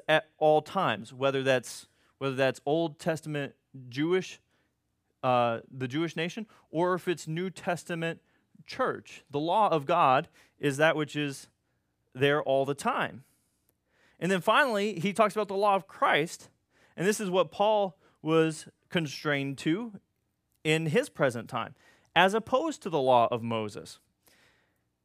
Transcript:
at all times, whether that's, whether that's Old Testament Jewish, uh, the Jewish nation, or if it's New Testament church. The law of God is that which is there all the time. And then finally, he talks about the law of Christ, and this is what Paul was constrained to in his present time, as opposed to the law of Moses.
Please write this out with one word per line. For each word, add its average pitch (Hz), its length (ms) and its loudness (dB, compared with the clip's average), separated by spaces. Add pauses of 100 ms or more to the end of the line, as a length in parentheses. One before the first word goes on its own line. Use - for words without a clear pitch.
at 156 300 2
all 151 240 4
times, 135 520 -4
whether 135 300 0
that's, 131 440 0 (300)
whether 135 180 -4
that's 131 300 0
Old 160 320 -2
Testament 151 560 -6 (360)
Jewish, 165 500 -2 (840)
uh, 120 380 2 (100)
the 131 180 -8
Jewish 156 280 -4
nation, 180 320 -6 (240)
or 180 220 0
if 175 140 -4
it's 165 200 -4
New 170 220 -4
Testament 165 720 -6 (440)
church. - 640 -6
The 143 100 -4
law 180 300 2
of 151 160 0
God 156 440 4 (300)
is 143 180 -2
that 156 180 4
which 151 200 -4
is 143 340 -6 (640)
there 143 280 2
all 135 220 0
the 139 120 -2
time. 139 480 -4 (960)
And 180 120 -2
then 190 80 2
finally, 220 600 2
he 190 120 0
talks 214 240 2
about 208 140 -2
the 196 60 -6
law 202 200 4
of 190 120 -2
Christ, - 600 0 (460)
and 165 100 -2
this 214 140 0
is 202 100 -6
what 175 220 0
Paul 208 460 0 (240)
was 160 460 0 (220)
constrained 139 680 -4
to 202 420 -4 (640)
in 160 220 2
his 226 240 0
present 120 400 -2
time, 113 260 -6 (400)
as 190 180 6
opposed 262 500 -2
to 208 60 -8
the 156 120 0
law 127 280 6
of 117 140 -4
Moses. 110 560 -8 (1040)